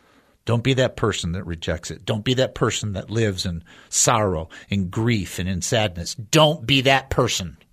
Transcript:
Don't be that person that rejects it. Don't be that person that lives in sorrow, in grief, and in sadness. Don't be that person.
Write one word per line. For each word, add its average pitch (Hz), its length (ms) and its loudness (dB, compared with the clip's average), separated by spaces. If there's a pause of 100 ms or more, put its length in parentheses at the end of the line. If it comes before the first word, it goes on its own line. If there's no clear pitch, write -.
(460)
Don't 113 180 0
be 131 80 2
that 127 240 2
person 95 360 -2
that 92 120 -6
rejects 82 460 -6
it. - 160 -12
Don't 110 180 -4
be 127 80 0
that 131 220 0
person 107 400 0
that 92 160 -8
lives 104 340 0
in 85 180 -4 (280)
sorrow, 101 580 2 (220)
in 98 180 0
grief, 110 500 0
and 87 80 -4
in 92 140 -2
sadness. 101 540 -2
Don't 151 520 2
be 135 140 4
that 135 300 2
person. 101 480 -2 (140)